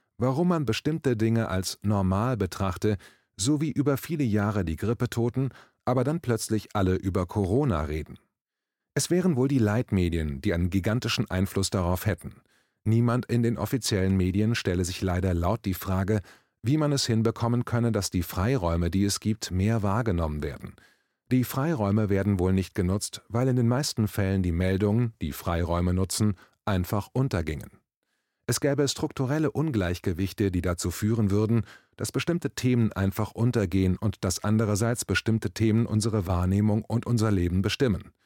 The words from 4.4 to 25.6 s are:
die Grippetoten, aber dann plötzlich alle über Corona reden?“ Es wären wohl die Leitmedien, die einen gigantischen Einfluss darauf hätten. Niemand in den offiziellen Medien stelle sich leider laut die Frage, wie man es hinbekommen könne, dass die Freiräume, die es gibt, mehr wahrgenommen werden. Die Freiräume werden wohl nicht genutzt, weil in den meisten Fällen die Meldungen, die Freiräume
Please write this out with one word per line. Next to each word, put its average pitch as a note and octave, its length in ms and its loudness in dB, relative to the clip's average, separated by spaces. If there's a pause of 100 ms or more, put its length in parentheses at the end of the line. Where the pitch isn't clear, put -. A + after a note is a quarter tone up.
die E2 120 -4
Grippetoten, A#2+ 720 -2 (360)
aber B2+ 180 2
dann D#3 180 -2
plötzlich A2 520 -2
alle F#2 220 2
über F#2 300 -2
Corona G2+ 560 0
reden?“ D2+ 360 -6 (800)
Es - 160 -2
wären F3 240 2
wohl B2+ 120 2
die C#3 120 2
Leitmedien, F2 800 0
die F#2 140 0
einen F2 160 0
gigantischen G#2+ 580 0
Einfluss F#2+ 400 -2
darauf F2+ 380 0
hätten. - 340 -4 (420)
Niemand A#2 440 2
in A#2+ 160 2
den A#2 160 0
offiziellen F#2+ 580 0
Medien G2+ 380 2
stelle F2+ 300 0
sich F2+ 160 -6
leider F2+ 340 0
laut F2 300 0
die F#2+ 100 -2
Frage, F#2+ 460 0 (420)
wie C#3 140 2
man D3 140 2
es C#3 140 0
hinbekommen A#2 580 0
könne, A#2 280 0
dass G2+ 180 -2
die F2+ 140 0
Freiräume, F2 640 0
die F#2+ 160 2
es G2 140 -2
gibt, - 320 -4
mehr G2+ 320 2
wahrgenommen F2 580 0
werden. - 340 -10 (560)
Die B2+ 120 2
Freiräume A2 640 0
werden G2 300 2
wohl F#2 140 2
nicht F#2+ 200 -2
genutzt, F#2+ 560 -2
weil A#2+ 180 0
in B2+ 80 2
den B2 120 2
meisten A#2 400 0
Fällen G2 340 0
die F2+ 100 0
Meldungen, G#2 720 0
die C#2 100 -4
Freiräume F2 640 -2